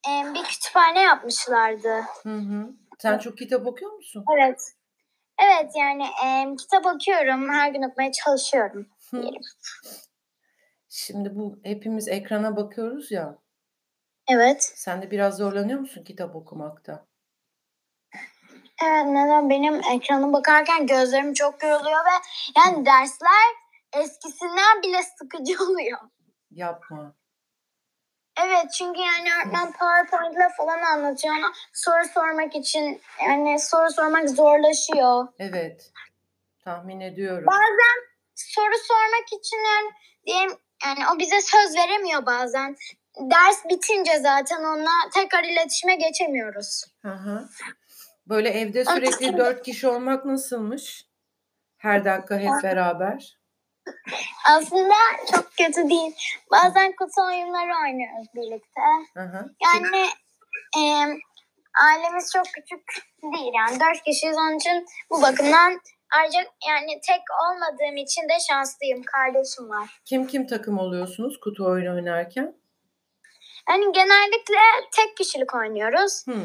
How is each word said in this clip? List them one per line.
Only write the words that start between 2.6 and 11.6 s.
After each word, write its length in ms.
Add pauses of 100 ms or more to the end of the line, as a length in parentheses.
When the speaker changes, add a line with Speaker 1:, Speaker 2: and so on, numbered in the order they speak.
Speaker 2:
Sen 200
çok 200
kitap 280
okuyor 260
musun? 320 (140)
Speaker 1:
Evet. 220 (840)
Evet, 340
yani, 300 (180)
em, 320
kitap 300
okuyorum, 680
her 180
gün 120
okumaya 300
çalışıyorum 760 (240)
Speaker 2:
Hı. 120
Speaker 1:
diyelim. 200 (1500)
Speaker 2:
Şimdi 480
bu 280